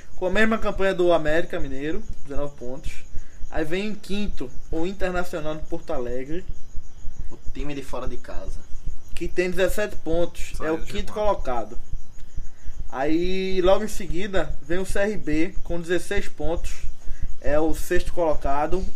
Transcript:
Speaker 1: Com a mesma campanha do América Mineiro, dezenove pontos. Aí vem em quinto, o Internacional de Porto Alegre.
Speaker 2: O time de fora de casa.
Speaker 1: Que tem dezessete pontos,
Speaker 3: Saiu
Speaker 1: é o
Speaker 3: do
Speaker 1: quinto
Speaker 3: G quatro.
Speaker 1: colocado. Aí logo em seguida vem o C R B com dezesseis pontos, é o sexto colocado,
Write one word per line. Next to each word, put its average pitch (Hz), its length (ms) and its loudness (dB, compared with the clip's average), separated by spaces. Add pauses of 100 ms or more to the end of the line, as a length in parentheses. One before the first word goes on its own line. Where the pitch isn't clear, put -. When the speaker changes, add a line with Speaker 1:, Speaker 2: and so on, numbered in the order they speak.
(160)
Speaker 1:
Com 185 100 -2
a 180 40 -4
mesma 220 280 2
campanha 190 360 0
do 175 180 0
América 160 480 0
Mineiro, 147 420 -2 (220)
dezenove 143 320 0
pontos. 131 340 -4 (600)
Aí 156 140 0
vem 190 240 0
em 208 60 -2
quinto, 196 540 0 (220)
o 165 160 2
Internacional 180 680 -2
de 156 60 -10
Porto 165 300 -4
Alegre. 131 520 -2 (840)
Speaker 2:
O - 60 0 (160)
time 143 220 -2
de 139 80 -8
fora 127 260 -4
de 120 80 2
casa. - 420 -2 (560)
Speaker 1:
Que 170 140 0
tem 180 220 0
dezessete 185 460 0
pontos, 170 600 0
Speaker 3:
Saiu 151 120 -2
Speaker 1:
é 160 40 -4
o 160 60 -2
Speaker 3:
do - 60 0
Speaker 1:
quinto 202 140 0
Speaker 3:
G 202 60 0
quatro. - 100 0
Speaker 1:
colocado. 135 640 -2 (1120)
Aí 180 720 0
logo 202 220 4
em 208 40 -4
seguida 190 720 0
vem 165 160 0
o 190 80 -4
C - 120 2
R 202 180 0
B 160 460 0
com 170 180 -2
dezesseis 170 480 0
pontos, 156 440 0 (680)
é 151 200 4
o 156 140 4
sexto - 380 2
colocado, 156 720 2 (120)